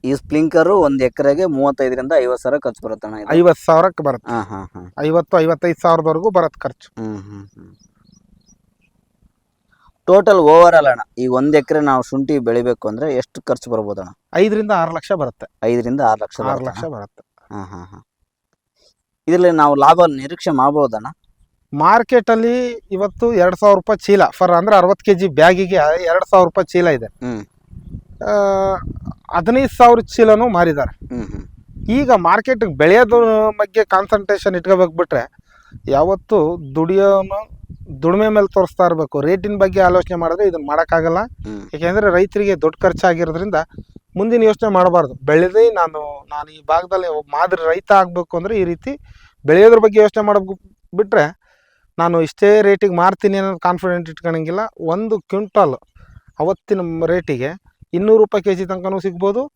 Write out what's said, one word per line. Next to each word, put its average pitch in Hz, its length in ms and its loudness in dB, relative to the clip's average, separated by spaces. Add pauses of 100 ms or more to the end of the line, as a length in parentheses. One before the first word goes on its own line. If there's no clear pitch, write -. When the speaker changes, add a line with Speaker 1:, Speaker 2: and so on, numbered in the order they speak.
Speaker 1:
ಈ 135 100 -2
ಸ್ಪ್ರಿಂಕ್ಲರ್ 160 540 0
ಒಂದ್ 147 320 0
ಎಕರೆಗೆ 143 440 0
ಮೂವತ್ತೈದರಿಂದ 135 720 -2
ಐವತ್ತು 127 260 -2
ಸಾವಿರ 135 160 -2
ಖರ್ಚು 120 280 -8
ಬರುತ್ತಣ್ಣ 107 280 -12
ಇದು? 107 180 -6
Speaker 2:
ಐವತ್ತು 170 320 2
ಸಾವಿರಕ್ಕೆ 165 380 0
ಬರುತ್ತೆ. 123 280 -6
Speaker 1:
ಹಾ, 117 100 -4
ಹಾ, 98 320 -12
ಹಾ. 90 260 -20
Speaker 2:
ಐವತ್ತು, 160 400 -2
ಐವತ್ತೈದು 160 420 -2
ಸಾವಿರದವರೆಗೂ 165 480 0
ಬರುತ್ತೆ 175 300 -2
ಖರ್ಚು. - 440 -14
Speaker 1:
ಹ್ಮ್, 107 140 -10
ಹ್ಮ್, 101 280 -18
ಹ್ಮ್. 92 300 -20 (2250)
ಟೋಟಲ್ 196 320 4
ಓವರ್ 165 380 8
ಆಲ್ 151 100 4
ಅಣ್ಣ, 123 160 0 (160)
ಈ 127 100 -4
ಒಂದ್ 131 280 0
ಎಕರೆ 151 240 0
ನಾವು 139 220 0
ಶುಂಠಿ 139 380 -4
ಬೆಳಿಬೇಕು 120 480 -4
ಅಂದ್ರೆ 127 280 -6
ಎಷ್ಟು - 260 -8
ಖರ್ಚು - 300 -6
ಬರ್ಬೋದಣ್ಣ? 101 380 -8 (260)
Speaker 2:
ಐದರಿಂದ 214 360 0
ಆರು 165 240 -2
ಲಕ್ಷ - 160 -8
ಬರುತ್ತೆ. 139 340 -6 (180)
Speaker 1:
ಐದರಿಂದ 120 380 -2
ಆರು 110 220 0
ಲಕ್ಷ - 180 -12
Speaker 2:
ಆರು 131 240 -6
ಲಕ್ಷ - 0 -
Speaker 1:
ಬರುತ್ತಣ್ಣ? 131 300 -12
Speaker 2:
ಬರುತ್ತೆ. - 600 -20
Speaker 1:
ಹಾ, 101 80 -14
ಹಾ, 92 200 -18
ಹಾ. 95 200 -20 (1200)
ಇದ್ರಲ್ಲಿ 175 240 2
ನಾವು 147 240 2
ಲಾಭ 151 240 4 (180)
ನಿರೀಕ್ಷೆ 151 340 -8
ಮಾಡ್ಬೋದಣ್ಣ? 131 560 0 (680)
Speaker 2:
ಮಾರ್ಕೆಟ್ 220 520 2
ಅಲ್ಲಿ 233 520 -2 (100)
ಇವತ್ತು 202 420 -4
ಎರಡ್ 180 220 2
ಸಾವಿರ 202 200 4
ರೂಪಾಯಿ 190 220 -2
ಚೀಲ, 196 280 2
ಫರ್ 175 260 0
ಅಂದ್ರೆ 190 240 2
ಅರವತ್ತು 185 300 2
ಕೆಜಿ 190 220 2
ಬ್ಯಾಗಿಗೆ 175 480 2 (280)
ಎರಡ್ 170 260 0
ಸಾವಿರ 185 160 6
ರೂಪಾಯಿ 170 200 -2
ಚೀಲ 180 220 0
ಇದೆ. 127 180 -2
Speaker 1:
ಹ್ಮ್. 110 400 -10 (800)
Speaker 2:
ಆ, 208 80 -2 (1080)
ಹದಿನೈದು 233 400 0
ಸಾವಿರ 240 220 8
ಚೀಲನೂ 220 500 2
ಮಾರಿದ್ದಾರೆ. 160 680 -2
Speaker 1:
ಹ್ಮ್, 110 120 -10
ಹ್ಮ್. 98 200 -16 (420)
Speaker 2:
ಈಗ 254 220 0
ಮಾರ್ಕೆಟ್ 214 540 2
ಬೆಳೆಯೋದ್ರ 190 500 4 (340)
ಬಗ್ಗೆ 214 360 -2
ಕಾನ್ಸಂಟ್ರೇಷನ್ 196 680 -2
ಇಟ್ಕೋಬೇಕು 180 360 0
ಬಿಟ್ರೆ 160 400 -4 (560)
ಯಾವತ್ತು 170 720 0 (180)
ದುಡಿಯೋನು 196 760 0 (540)
ದುಡಿಮೆ 202 260 0
ಮೇಲೆ 208 240 0
ತೋರಿಸ್ತಾ 180 320 0
ಇರ್ಬೇಕು. 160 360 -4
ರೇಟಿನ 190 360 -4
ಬಗ್ಗೆ 196 220 0
ಆಲೋಚನೆ 180 360 2
ಮಾಡಿದ್ರೆ 170 320 -2
ಇದನ್ನ 160 200 -4
ಮಾಡೋಕ್ಕಾಗಲ್ಲ. 165 500 -2
Speaker 1:
ಹ್ಮ್. 107 560 -10
Speaker 2:
ಯಾಕೆಂದ್ರೆ 185 380 0
ರೈತರಿಗೆ 190 500 0
ದೊಡ್ಡ 156 220 -2
ಖರ್ಚಾಗಿರೋದ್ರಿಂದ 175 720 -2 (640)
ಮುಂದಿನ 226 260 0
ಯೋಚನೆ 214 260 0
ಮಾಡಬಾರ್ದು. 180 440 2 (100)
ಬೆಳೆದು 185 500 2
ನಾನು, 151 560 -6
ನಾನು 151 220 -14
ಈ 156 140 -20
ಭಾಗದಲ್ಲಿ 180 420 -2
ಒಬ್ಬ 151 240 -8
ಮಾದರಿ 165 340 -2
ರೈತ 165 260 -2
ಆಗ್ಬೇಕು 180 460 0
ಅಂದ್ರೆ 202 220 -6
ಈ 185 40 0
ರೀತಿ 175 340 -8 (480)
ಬೆಳೆಯೋದ್ರ 208 340 8
ಬಗ್ಗೆ 214 220 4
ಯೋಚನೆ 214 220 2
ಮಾಡ್ಬೇಕು 196 360 0 (380)
ಬಿಟ್ರೆ 196 420 0 (600)
ನಾನು 170 220 0
ಇಷ್ಟೇ 208 400 2
ರೇಟಿಗೆ 202 340 2
ಮಾರ್ತೀನಿ 190 420 0
ಅನ್ನೋದು 190 220 -6
ಕಾನ್ಫಿಡೆಂಟ್ 180 500 -4
ಇಟ್ಕೊಳಂಗಿಲ್ಲ. 165 500 -6 (200)
ಒಂದು 202 400 -4
ಕ್ವಿಂಟಾಲ್ 196 560 -2 (640)
ಅವತ್ತಿನ 170 640 -4
ರೇಟಿಗೆ 160 580 -6 (300)
ಇನ್ನೂರು 208 240 2
ರೂಪಾಯಿ 208 260 2
ಕೆ 196 120 -2
ಜಿ 185 100 -8
ತನಕನೂ 190 340 -6
ಸಿಗ್ಬೋದು 196 560 -4